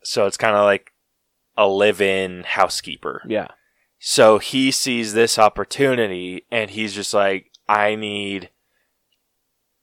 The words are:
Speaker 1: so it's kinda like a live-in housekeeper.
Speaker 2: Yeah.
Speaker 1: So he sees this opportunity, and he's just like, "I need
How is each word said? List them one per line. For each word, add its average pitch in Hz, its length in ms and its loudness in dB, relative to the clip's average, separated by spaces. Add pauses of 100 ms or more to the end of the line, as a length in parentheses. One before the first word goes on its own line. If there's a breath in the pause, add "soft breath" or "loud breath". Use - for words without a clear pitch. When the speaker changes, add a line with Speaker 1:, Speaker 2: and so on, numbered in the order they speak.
Speaker 1:
so 107 240 0
it's 98 100 -4
kinda 104 280 2
like 101 280 0 (640)
a 104 100 2
live-in 95 760 0
housekeeper. - 840 -4
Speaker 2:
Yeah. 107 220 -4 (500)
Speaker 1:
So 110 400 4
he 131 320 -2
sees 117 420 -4
this 113 280 2
opportunity, 104 1120 0
and 110 180 -4
he's 107 240 -6
just 101 180 -8
like, 98 380 0 (180)
"I 104 280 2
need 101 540 -8 (1300)